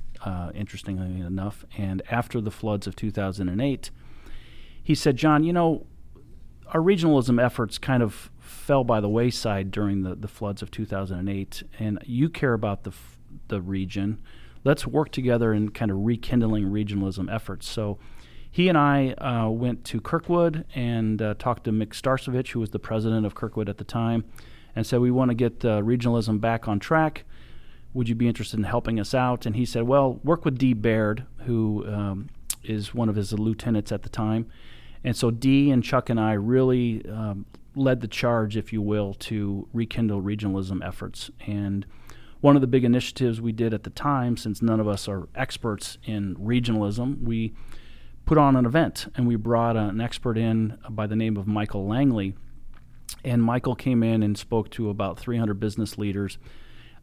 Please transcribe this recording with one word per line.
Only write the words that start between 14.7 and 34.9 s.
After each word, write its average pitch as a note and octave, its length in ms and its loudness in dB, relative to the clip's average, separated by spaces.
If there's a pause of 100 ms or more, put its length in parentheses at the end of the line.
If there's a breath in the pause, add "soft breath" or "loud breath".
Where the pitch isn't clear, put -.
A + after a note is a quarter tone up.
work C#3+ 280 0
together A#2 400 2
in G#2 160 2
kind G#2 220 -2
of F#2+ 60 0
rekindling A2 680 2
regionalism G2 680 -2
efforts." G#2 340 -6
So G#2 300 -4 (540 loud breath)
he F3+ 160 4
and F3 100 6
I, C#3+ 360 4
uh, A#2 360 0
went A#2 360 -2
to A2 160 -4
Kirkwood E3+ 640 2 (100)
and, A2+ 460 0
uh, G#2 180 0
talked A#2 240 -2
to A#2 80 0
Mick G#2+ 180 0
Starcevich, C3 600 0
who B2 100 -4
was G#2+ 120 -2
the G2+ 80 -4
president A2 460 0
of G2+ 100 -4
Kirkwood G#2+ 340 -4
at G2+ 80 -6
the G#2 60 -10
time, A#2 420 0 (500 loud breath)
and A2+ 100 -2
said, B2 140 2
"We B2 120 4
wanna B2 240 4
get, A#2+ 280 0
uh, G#2+ 180 4
regionalism A#2 600 2
back A2+ 260 0
on G2+ 120 0
track. D#3 440 2 (720 soft breath)
Would A#2+ 160 0
you A#2 60 0
be A#2+ 120 2
interested A2 300 -2
in G#2 80 0
helping A2+ 340 0
us G2 140 -4
out?" B2+ 320 2
And A2 100 -2
he B2 100 0
said, A#2 180 0
"Well, C3 400 4
work E3 200 2
with C3+ 140 0
Dee B2+ 160 6
Baird," A2 520 2 (200)
who, A2 420 0
um, G2+ 420 -4 (320)
is G#2+ 320 -4
one A#2 140 2
of G#2 80 2
his G2+ 160 -2
lieutenants A2 640 0
at G2+ 100 -4
the - 60 -8
time. A2 380 -2 (560 loud breath)